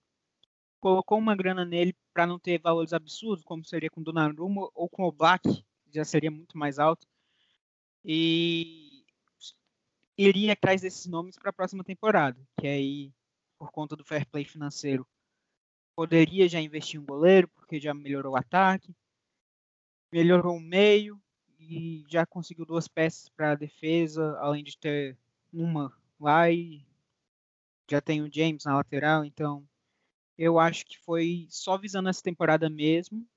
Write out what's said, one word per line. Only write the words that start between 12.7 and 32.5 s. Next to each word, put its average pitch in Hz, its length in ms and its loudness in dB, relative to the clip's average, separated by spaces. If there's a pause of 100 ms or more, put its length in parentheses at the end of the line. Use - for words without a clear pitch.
por 143 120 -14
conta 151 260 -10
do 143 80 -16
fair 147 220 -4
play 147 180 -8
financeiro, 143 640 -6 (880)
poderia 165 520 4
já 165 120 -4
investir 151 380 -10
em 143 40 -14
um 139 40 -18
goleiro, 175 420 6
porque - 320 -10
já 147 140 -4
melhorou 139 380 -8
o 131 40 0
ataque, 190 580 0 (1160)
melhorou 175 440 4
o 165 40 -12
meio, 208 580 2 (400)
e 160 500 -10
já 165 160 0
conseguiu 165 400 -12
duas 160 240 -6
peças - 400 -4
pra 151 260 -4
defesa, 156 840 -4
além 147 240 -4
de 143 140 -20
ter 143 380 -6 (360)
uma 165 400 -4 (260)
lá, 160 320 4
e 170 320 -4 (1080)
já 143 100 2
tem 151 220 -2
o 147 100 -10
James 156 320 0
na 139 120 0
lateral, 147 480 0
então 147 380 -6 (760)
eu 165 200 4
acho 165 280 2
que - 120 -20
foi 170 520 -4
só - 260 -4
visando 190 320 -6
essa 185 140 -4
temporada 160 480 0